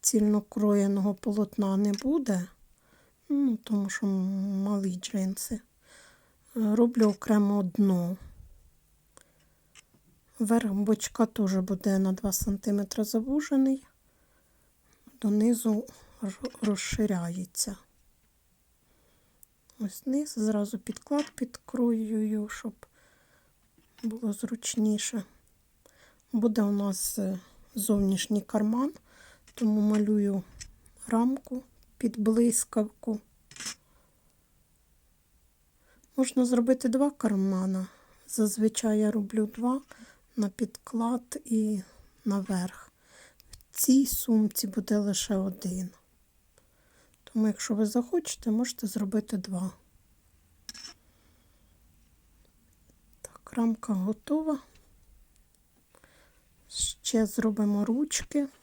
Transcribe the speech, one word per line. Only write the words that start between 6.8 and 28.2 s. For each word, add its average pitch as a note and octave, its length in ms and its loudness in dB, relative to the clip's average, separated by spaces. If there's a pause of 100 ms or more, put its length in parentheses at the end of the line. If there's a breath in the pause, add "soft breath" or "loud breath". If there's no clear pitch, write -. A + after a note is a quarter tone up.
окремо G3+ 540 2
дно. F#3 540 2 (2250 soft breath)
Верх A3+ 340 2
бочка G#3+ 540 2
теж F#3+ 300 0
буде F#3+ 420 0
на F#3+ 140 2
два F#3+ 200 -2
сантиметри G3+ 720 -2
завужений, C4+ 840 0 (1300 soft breath)
донизу A3 640 2 (380 loud breath)
р-, G3+ 280 -8 (120)
розширяється. F#3+ 1120 -4 (2000 soft breath)
Ось - 280 -8
низ, C#4+ 300 -2
зразу G#3+ 420 0
підклад - 520 -4
підкроюю, A3 1160 -2
щоб - 380 -12 (1160 soft breath)
було A3 300 -4
зручніше. G#3+ 920 -2 (1080 soft breath)
Буде A3 300 2
у G3+ 100 2
нас, G3+ 460 -2
е, F#3+ 200 -2 (360 loud breath)
зовнішній G3+ 680 0